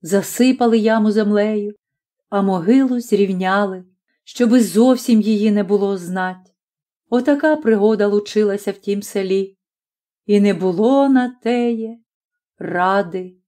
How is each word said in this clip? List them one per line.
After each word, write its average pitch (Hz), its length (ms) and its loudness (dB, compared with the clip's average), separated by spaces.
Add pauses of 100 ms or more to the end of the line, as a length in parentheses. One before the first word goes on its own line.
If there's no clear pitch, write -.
Засипали 233 760 0
яму 214 320 2
землею, 208 640 -2 (540)
а 202 140 -2
могилу 233 580 0
зрівняли, 190 840 -2 (400)
щоби 240 360 2
зовсім 226 600 2
її 214 300 0
не 202 140 0
було 196 340 -2
знать. 185 560 -8 (560)
Отака 285 460 2
пригода 220 500 2
лучилася 202 640 -2
в 196 40 -8
тім 202 260 -6
селі. 190 540 -4 (680)
І 208 140 4
не 202 140 4
було 214 540 0
на 254 200 2
теє 233 720 -4 (600)
ради. 185 760 -4 (100)